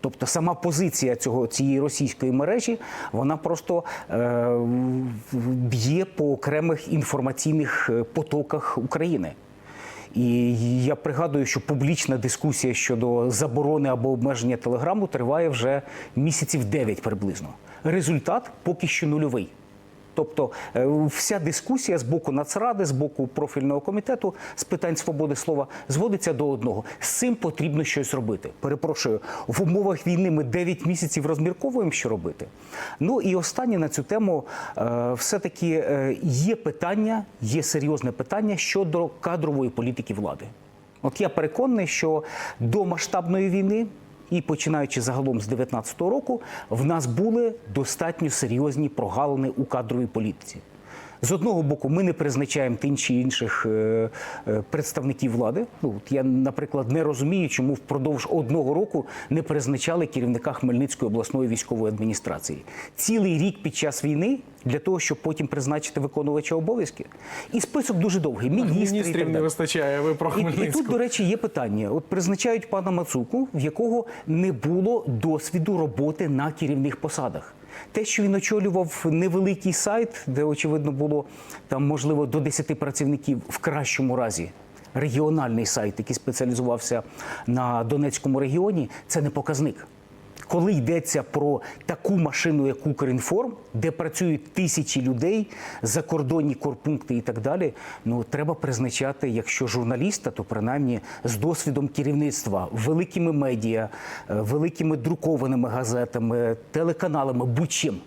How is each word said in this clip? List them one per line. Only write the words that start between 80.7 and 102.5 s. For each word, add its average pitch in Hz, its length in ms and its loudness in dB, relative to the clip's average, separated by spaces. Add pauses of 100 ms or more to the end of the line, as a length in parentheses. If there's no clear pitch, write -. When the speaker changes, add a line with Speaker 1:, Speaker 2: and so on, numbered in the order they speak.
Speaker 1:
було 147 320 0 (440)
там, 135 180 2
можливо, 147 400 2
до 139 140 0
десяти 147 340 -2
працівників 139 760 0
в - 100 -8
кращому 135 580 0
разі, 107 340 -2 (440)
регіональний 131 720 2
сайт, 107 320 0
який 110 160 -4
спеціалізувався 120 880 -2 (440)
на 123 380 2
Донецькому 135 560 0
регіоні, 165 500 0 (160)
це 160 160 0
не 143 80 0
показник. 143 560 -2 (640)
Коли 175 240 4
йдеться 156 500 2
про 147 380 0 (260)
таку 185 300 0
машину, 151 500 2
як 139 200 -2
Укрінформ, 147 640 0 (220)
де 117 160 0
працюють 160 600 -2
тисячі 156 500 0
людей, 151 480 2 (320)
закордонні 151 720 0
корпункти 143 600 -2
і 120 60 2
так 113 200 -4
далі, 151 320 0 (320)
ну, 117 200 0
треба 151 300 -2
призначати, 135 720 -2
якщо 117 380 -2
журналіста, 123 640 0
то 104 140 -6
принаймні 120 560 0 (240)
з 117 120 0
досвідом 143 520 0
керівництва, 143 840 0